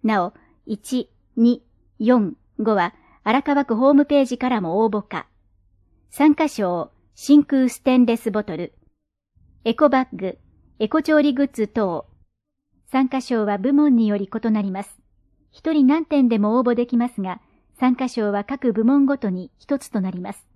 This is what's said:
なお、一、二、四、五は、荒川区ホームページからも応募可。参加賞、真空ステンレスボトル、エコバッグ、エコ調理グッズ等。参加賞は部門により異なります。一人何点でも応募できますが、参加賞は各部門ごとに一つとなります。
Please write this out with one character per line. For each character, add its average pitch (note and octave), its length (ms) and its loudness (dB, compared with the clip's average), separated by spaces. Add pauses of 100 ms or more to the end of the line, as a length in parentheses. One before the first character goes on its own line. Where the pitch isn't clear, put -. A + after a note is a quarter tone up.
な G#3+ 220 0
お、 - 80 -10 (320)
一、 - 440 -6 (280)
二、 A#3+ 260 2 (340)
四、 A3 380 0 (240)
五 G#3+ 160 0
は、 F#3 180 -2 (300)
荒 A#3 180 0
川 C#4+ 220 0
区 - 140 -4
ホ C4 140 2
ー - 20 4
ム C#4+ 120 6
ペ C#4+ 180 2
ー - 20 0
ジ B3 120 -8
か B3+ 120 -4
ら A#3+ 100 -2
も F#3 240 -2
応 A3+ 60 0
募 G#3 120 -4
可。 - 260 -12 (840)
参 D4 260 4
加 D#4 140 0
賞、 F3 420 -4 (240)
真 C#4+ 280 4
空 C4 260 0
ス - 120 -14
テ B3+ 140 2
ン B3 100 6
レ A#3 120 -2
ス A#3 140 -6
ボ G#3 120 -4
ト F3 140 -10
ル、 F3 160 -10 (880)
エ A3+ 100 -2
コ D4+ 140 2
バ C4 180 2
ッ - 60 -20
グ、 F3+ 260 -10 (420)
エ G#3+ 100 -2
コ D#4 120 0
調 D4+ 200 2
理 D4 100 2
グ C4 120 0
ッ C#4 80 -2
ズ A3 160 -4
等。 F#3+ 380 -4 (880)
参 C4 160 2
加 C4 140 -4
賞 A3+ 240 -2
は G3+ 120 -2
部 G#3+ 140 -2
門 C#4+ 240 4
に A3+ 140 2
よ G#3 80 -2
り G3 120 -6
異 A3+ 220 -4
な G#3+ 100 0
り G3 100 -4
ま F#3+ 120 -8
す。 - 160 -20 (520)
一 - 200 -6
人 D4 160 4
何 D#4 180 2
点 C#4 220 2
で A3+ 100 0
も G#3+ 220 0
応 B3+ 40 0
募 A#3+ 120 0
で A#3+ 100 -2
き A#3+ 120 -4
ま A#3 100 0
す A#3+ 140 -8
が、 F#3 180 -8 (400)
参 B3+ 160 2
加 B3+ 140 -6
賞 G#3 240 -4
は G3+ 100 -4
各 B3+ 300 -4
部 A3 100 -2
門 C#4 220 2
ご C4+ 120 0
と A3 120 -4
に F#3 280 -8
一 C#4 220 -6
つ - 100 -20
と G#3 120 -4
な F#3 100 -4
り F3+ 80 -10
ま F#3+ 140 -12
す。 - 120 -20 (100)